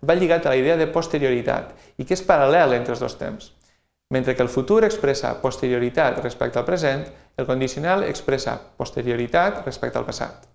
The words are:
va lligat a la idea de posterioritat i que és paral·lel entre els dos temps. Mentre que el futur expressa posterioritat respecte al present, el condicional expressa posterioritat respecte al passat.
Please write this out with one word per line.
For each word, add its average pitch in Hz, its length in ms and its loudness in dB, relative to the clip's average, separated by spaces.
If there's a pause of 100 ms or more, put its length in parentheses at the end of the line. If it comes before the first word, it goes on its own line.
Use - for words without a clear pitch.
va 160 80 6
lligat 170 320 2
a 135 60 2
la 131 80 4
idea 156 180 4
de 160 160 2
posterioritat 131 760 -2 (260)
i 127 80 -8
que 180 80 0
és 185 80 -8
paral·lel 147 560 4
entre 120 160 -4
els 120 80 -6
dos - 160 -6
temps. - 320 -12 (640)
Mentre 131 240 0
que 123 80 2
el - 80 -6
futur 202 320 4
expressa 139 560 0
posterioritat 123 800 0
respecte 120 400 -2
al 123 60 -4
present, 151 340 0 (320)
el 131 160 -4
condicional 143 560 0
expressa - 480 -2 (240)
posterioritat 123 880 -2
respecte 120 320 -6
al 117 80 -4
passat. - 480 -10